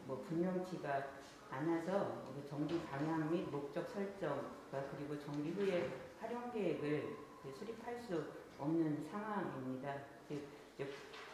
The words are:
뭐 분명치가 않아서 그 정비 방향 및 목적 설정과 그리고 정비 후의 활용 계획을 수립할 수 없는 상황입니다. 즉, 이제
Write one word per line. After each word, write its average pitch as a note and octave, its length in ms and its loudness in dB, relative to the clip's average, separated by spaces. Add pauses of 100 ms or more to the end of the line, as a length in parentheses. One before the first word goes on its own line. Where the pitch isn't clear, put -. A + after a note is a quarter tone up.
뭐 C3 220 -2
분명치가 E3 920 2 (280)
않아서 D#3+ 720 4 (120)
그 C#3 140 -6
정비 D3+ 380 2
방향 D#3 440 2
및 F3+ 200 4
목적 C#3+ 400 0
설정과 D3 1000 0
그리고 D3 320 -2
정비 D3 280 0
후의 F#3 400 4 (280)
활용 A#3+ 320 -2
계획을 D3+ 640 2 (440)
수립할 A#3 420 -4
수 E3 240 0 (340)
없는 D#3 520 4
상황입니다. C#3+ 840 0 (320)
즉, D3 220 -4 (260)
이제 C3+ 160 -2 (440)